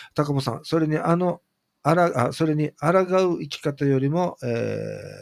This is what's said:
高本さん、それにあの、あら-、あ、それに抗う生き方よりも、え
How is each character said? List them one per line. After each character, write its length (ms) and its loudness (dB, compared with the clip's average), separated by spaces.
高 180 0
本 100 0
さ 100 -2
ん、 120 -8
そ 140 0
れ 80 2
に 100 0
あ 200 2
の、 240 -2
あ 120 4
ら-、 340 2
あ、 40 -4
そ 140 0
れ 80 2
に 240 0
抗 220 2
う 420 0
生 60 -10
き 120 -12
方 240 -4
よ 140 4
り 120 0
も、 340 -2
え 340 -2